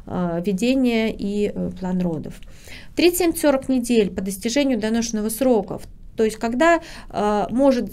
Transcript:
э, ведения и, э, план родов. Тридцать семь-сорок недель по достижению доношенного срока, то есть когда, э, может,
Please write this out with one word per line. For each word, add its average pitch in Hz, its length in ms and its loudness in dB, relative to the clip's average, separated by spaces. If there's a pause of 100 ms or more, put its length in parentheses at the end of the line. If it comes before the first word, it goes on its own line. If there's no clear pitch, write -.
э, 175 380 -2
ведения 233 720 2
и, 202 380 -2
э, 180 240 -4
план 185 220 -2
родов. 165 340 -4 (640)
Тридцать 339 220 4
семь-сорок 302 500 2
недель 240 420 2
по 190 120 -6
достижению 233 580 0
доношенного 220 480 -2
срока, 220 520 0 (360)
то 220 80 2
есть 214 120 0
когда, 320 440 2 (300)
э, 208 400 0
может, 247 420 4